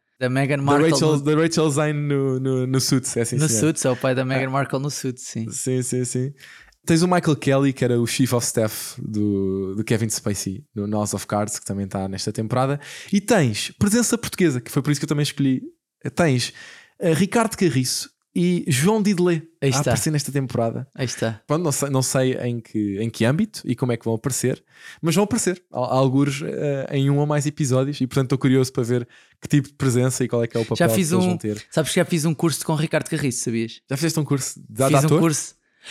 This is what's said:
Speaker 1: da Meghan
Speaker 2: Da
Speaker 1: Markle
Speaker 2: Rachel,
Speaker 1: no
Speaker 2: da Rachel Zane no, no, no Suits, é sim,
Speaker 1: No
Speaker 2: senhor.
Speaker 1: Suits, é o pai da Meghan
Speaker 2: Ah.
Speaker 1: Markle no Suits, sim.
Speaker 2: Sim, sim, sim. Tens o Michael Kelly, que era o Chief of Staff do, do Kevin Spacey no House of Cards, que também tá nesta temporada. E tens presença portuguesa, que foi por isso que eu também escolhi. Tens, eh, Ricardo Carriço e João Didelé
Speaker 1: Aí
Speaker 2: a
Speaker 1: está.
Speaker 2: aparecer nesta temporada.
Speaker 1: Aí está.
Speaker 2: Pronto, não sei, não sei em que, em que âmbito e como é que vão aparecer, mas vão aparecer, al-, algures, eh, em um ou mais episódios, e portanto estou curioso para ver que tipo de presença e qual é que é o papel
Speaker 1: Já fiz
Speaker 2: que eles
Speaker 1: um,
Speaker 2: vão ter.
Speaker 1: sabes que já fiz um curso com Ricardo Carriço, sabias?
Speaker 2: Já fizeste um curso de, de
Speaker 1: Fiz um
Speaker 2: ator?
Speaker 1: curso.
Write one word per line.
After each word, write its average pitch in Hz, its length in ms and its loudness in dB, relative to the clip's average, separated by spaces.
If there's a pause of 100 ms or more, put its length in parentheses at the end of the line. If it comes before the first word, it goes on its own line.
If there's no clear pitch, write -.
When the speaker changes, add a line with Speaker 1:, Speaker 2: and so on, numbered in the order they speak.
(200)
Speaker 1:
da 127 80 0
Meghan 135 300 0
Speaker 2:
Da 139 40 -4
Speaker 1:
Markle 147 280 4
Speaker 2:
Rachel, 156 260 4
Speaker 1:
no 139 60 0
Speaker 2:
da 151 120 2
Rachel 160 360 2
Zane 151 280 0
no, 139 400 0
no, 131 280 0
no 127 140 2
Suits, - 360 0
é 117 80 2
sim, 120 120 -4
Speaker 1:
No 151 120 2
Speaker 2:
senhor. 110 120 2
Speaker 1:
Suits, 156 260 0
é 131 40 2
o 123 60 0
pai 131 180 0
da 127 100 0
Meghan 131 240 -2
Speaker 2:
Ah. - 20 -6
Speaker 1:
Markle 135 280 -2
no 143 120 -4
Suits, 131 340 -6
sim. 113 260 -8
Speaker 2:
Sim, 127 320 -2
sim, 127 220 -2
sim. 127 280 -4 (540)
Tens 165 160 4
o 180 60 4
Michael 170 280 2
Kelly, 135 360 2
que 131 120 -2
era 120 160 2
o 117 60 2
Chief 127 260 0
of 120 140 2
Staff - 560 -2
do, 98 720 -2
do 110 80 -2
Kevin 113 240 0
Spacey 101 560 -6 (100)
no 104 180 -6
House 104 220 -2
of 98 120 -6
Cards, 104 320 -2
que - 60 -18
também 101 220 -4
tá 95 220 -4
nesta 98 240 -6
temporada. 127 460 -2 (340)
E 202 80 2
tens 170 580 2
presença 220 380 2
portuguesa, 147 440 0
que - 100 -14
foi 139 120 0
por 143 80 0
isso 143 100 0
que 156 40 -8
eu 147 40 -4
também 147 140 0
escolhi. 139 400 0 (520)
Tens, 131 380 2 (460)
eh, 170 140 2
Ricardo 208 440 2
Carriço 131 540 0 (240)
e 175 340 0
João 180 340 2
Didelé 175 400 2 (180)
Speaker 1:
Aí 139 60 0
Speaker 2:
a - 20 -
Speaker 1:
está. 131 120 2
Speaker 2:
aparecer 139 300 0
nesta 143 220 -2
temporada. 120 640 -2
Speaker 1:
Aí 135 100 -4
está. 113 420 -4
Speaker 2:
Pronto, 156 180 0
não 143 80 0
sei, 143 180 -2
não 131 120 2
sei 131 340 2
em 120 240 -4
que, 104 380 -4
em 117 120 -2
que 110 160 0
âmbito 165 380 0
e 123 120 -2
como 123 160 -2
é 113 60 -2
que - 80 -14
vão 113 80 0
aparecer, 127 500 -2 (380)
mas 160 120 0
vão 202 100 2
aparecer, 202 460 -2
al-, 127 140 -4
algures, 135 580 2
eh, 139 500 -4
em 139 180 2
um 143 80 4
ou 147 80 2
mais 147 180 0
episódios, 139 560 0
e 131 60 0
portanto 135 200 0
estou 123 120 0
curioso 131 340 4
para 123 120 0
ver 120 220 0 (320)
que - 100 -16
tipo 147 200 2
de - 60 -20
presença 127 500 0
e 117 40 0
qual 120 140 0
é 117 40 0
que 117 100 -4
é 117 40 0
o 110 40 0
papel 113 140 -4
Speaker 1:
Já 170 100 4
fiz 151 200 2
Speaker 2:
que 170 60 0
eles 185 100 2
Speaker 1:
um, 180 40 2
Speaker 2:
vão 175 80 0
ter. 104 340 -6
Speaker 1:
sabes 156 220 0
que - 80 0
já 165 60 4
fiz 156 180 0
um 165 80 2
curso 151 320 -2
com 160 100 -2
Ricardo 151 360 -2
Carriço, 143 340 -2
sabias? 113 460 -4
Speaker 2:
Já 135 80 -2
fizeste 160 200 0
um 151 60 2
curso 135 360 -2
de, - 140 -20
de 131 120 0
Speaker 1:
Fiz 143 80 4
um 139 120 4
Speaker 2:
ator? 156 140 4
Speaker 1:
curso. - 400 -2 (300)